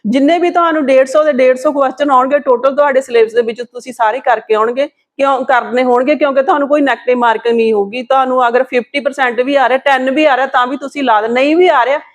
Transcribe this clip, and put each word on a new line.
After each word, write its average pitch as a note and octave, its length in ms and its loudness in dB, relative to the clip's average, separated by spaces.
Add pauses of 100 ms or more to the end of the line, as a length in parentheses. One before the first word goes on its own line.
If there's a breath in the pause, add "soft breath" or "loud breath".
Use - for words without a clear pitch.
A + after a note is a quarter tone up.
ਜਿੰਨੇ C#4 320 2
ਵੀ F4 100 0
ਤੁਹਾਨੂੰ E4 360 0
ਡੇਢ C4 220 2
ਸੌ D4+ 160 2
ਦੇ D4+ 100 0
ਡੇਢ B3+ 240 2
ਸੌ D4+ 140 -2
ਕੁਐਸਚਨ C#4 400 -2
ਆਉਣਗੇ C4 280 2
ਟੋਟਲ C4 360 0
ਤੁਹਾਡੇ C#4 260 2
ਸਿਲੇਬਸ A#3 320 0
ਦੇ A#3+ 80 0
ਵਿੱਚ, A#3 200 -4
ਤੁਸੀਂ B3 320 -14
ਸਾਰੇ A#3 260 -2
ਕਰਕੇ A3 340 -2
ਆਉਣਗੇ, A#3+ 340 -2
ਕਿਉਂ C4+ 580 -4
ਕਰਨੇ A#3+ 380 0
ਹੋਣਗੇ, B3+ 320 2
ਕਿਉਂਕਿ C#4 260 0
ਤੁਹਾਨੂੰ D4 260 0
ਕੋਈ D4 140 0
ਨੈਗੇਟਿਵ B3 360 -2
ਮਾਰਕਿੰਗ A#3 380 0
ਨਹੀਂ A3+ 180 2
ਹੋਊਗੀ। G#3 300 -4
ਤੁਹਾਨੂੰ B3+ 440 0
ਅਗਰ B3 160 2
ਫਿਫਟੀ B3+ 360 -4
ਪਰਸੈਂਟ B3+ 420 -4
ਵੀ C#4 140 -2
ਆ C4 140 2
ਰਿਹਾ, C4 80 0
ਟੈਨ C4 340 0
ਵੀ D4+ 140 2
ਆ C#4 100 2
ਰਿਹਾ, C4 100 0
ਤਾਂ C4 220 0
ਵੀ C4+ 100 -6
ਤੁਸੀਂ C#4 260 -8
ਲਾ A3 180 2
ਦੇ, A3 60 -2
ਨਹੀਂ C4 280 0
ਵੀ F4+ 120 4
ਆ C#4 180 2
ਰਿਹਾ C#4 140 -2 (160 soft breath)